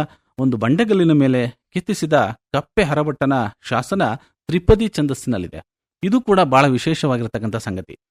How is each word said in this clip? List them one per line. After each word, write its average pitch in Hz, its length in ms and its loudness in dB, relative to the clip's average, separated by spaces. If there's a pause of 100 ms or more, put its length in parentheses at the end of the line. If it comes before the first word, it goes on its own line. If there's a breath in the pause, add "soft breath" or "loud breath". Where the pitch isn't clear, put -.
(400 soft breath)
ಒಂದು 127 180 0
ಬಂಡೆಗಲ್ಲಿನ 170 540 2
ಮೇಲೆ 131 360 2 (260)
ಕೆತ್ತಿಸಿದ 170 400 -4 (400)
ಕಪ್ಪೆ 151 300 -2
ಹರಭಟ್ಟನ 143 500 -2 (280)
ಶಾಸನ 127 540 -2 (320 soft breath)
ತ್ರಿಪದಿ 202 400 4
ಛಂದಸ್ಸಿನಲ್ಲಿದೆ. 120 760 -6 (400)
ಇದು 208 180 2
ಕೂಡ 196 180 2
ಬಹಳ 139 280 4
ವಿಶೇಷವಾಗಿರ್ತಕ್ಕಂಥ 120 880 -2
ಸಂಗತಿ. 95 420 -10 (140)